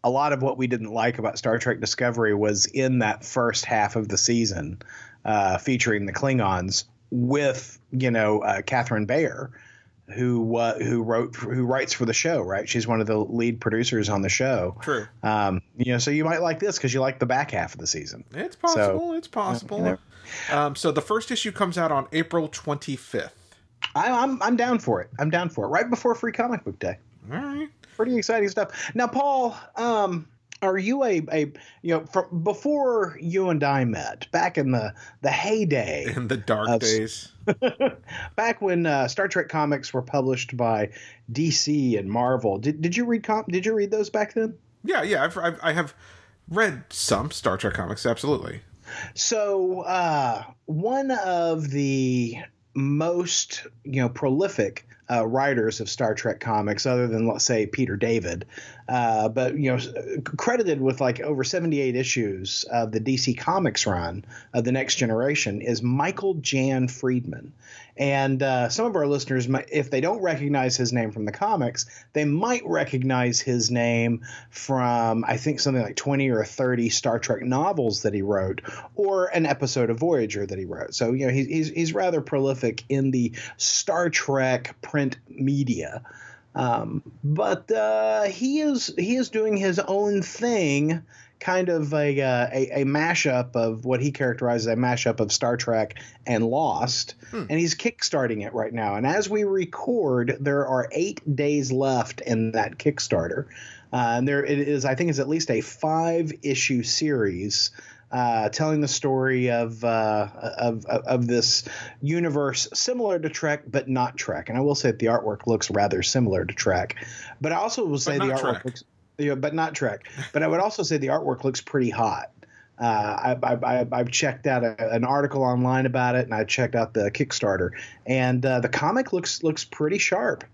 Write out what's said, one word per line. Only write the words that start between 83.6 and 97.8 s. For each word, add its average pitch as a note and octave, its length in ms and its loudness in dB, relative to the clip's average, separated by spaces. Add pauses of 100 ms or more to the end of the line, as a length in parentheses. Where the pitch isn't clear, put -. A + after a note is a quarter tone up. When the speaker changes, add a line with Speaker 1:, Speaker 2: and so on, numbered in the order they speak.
Speaker 1:
Trek C3 720 0
print C#3 340 -2 (120)
media. C3+ 720 -2 (540)
Um, A#2 460 0 (220)
but, F#3 480 0
uh, A3 520 2
he B3 360 0
is, C#4+ 360 0
he G#3 200 0
is B3+ 120 0
doing A3 280 0
his F#3+ 240 2
own G3+ 420 0
thing, E3 800 0 (380)
kind F#3 280 2
of D#3 240 0
a, D3 280 2
uh, B2 320 2
a, C3+ 300 0
a - 20 2
mashup C#3 720 2
of A2+ 280 0
what B2+ 160 2
he B2+ 120 0
characterizes A#2+ 560 0
as A2+ 60 2
a - 20 0
mashup A#2+ 420 2
of G#2+ 140 0
Star A#2+ 240 0
Trek A2+ 400 0 (320)
and A2+ 180 2
Lost. B2 720 -2 (160)
Speaker 2:
Hmm. F#3 180 -6
Speaker 1:
And D#3 80 0
he's E3 160 2
kickstarting A#2+ 720 -2